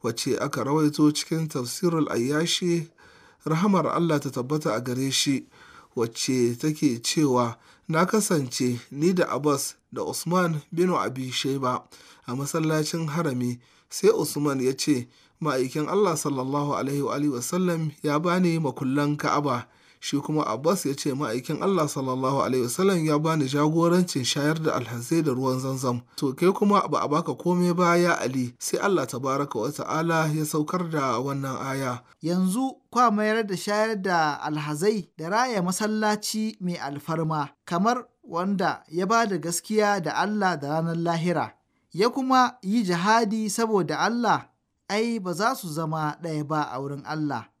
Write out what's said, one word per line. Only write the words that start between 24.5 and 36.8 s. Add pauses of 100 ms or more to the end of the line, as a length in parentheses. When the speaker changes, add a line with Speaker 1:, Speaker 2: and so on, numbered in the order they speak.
Speaker 1:
da
alhazai
da
ruwan
Zamzam.' (140)
To,
kai
kuma
ba
a
baka
komai
ba,
ya
Ali."
Sai
Allah
tabaraka
wa
ta'ala
ya
saukar
da
wannan
aya. (200)
Speaker 2:
Yanzu (140)
kwa
mayar
da
shayar
da
alhazai
da
raya
masallaci
mai
alfarma (160)